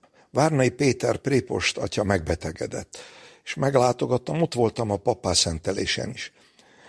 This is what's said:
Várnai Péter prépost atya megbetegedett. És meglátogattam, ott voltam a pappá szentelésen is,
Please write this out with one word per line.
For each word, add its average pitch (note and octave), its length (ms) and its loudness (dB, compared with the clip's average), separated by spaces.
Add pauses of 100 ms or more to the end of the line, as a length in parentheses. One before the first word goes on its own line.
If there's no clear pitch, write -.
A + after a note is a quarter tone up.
(300)
Várnai C3+ 400 4
Péter A#2+ 460 0
prépost - 640 -2
atya - 260 -2
megbetegedett. F2 920 -4 (460)
És - 100 -10
meglátogattam, C3+ 880 2
ott D#3+ 120 -2
voltam A2+ 360 0
a G2+ 60 0
pappá G2+ 360 0
szentelésen F2+ 800 -2
is, - 220 -12 (560)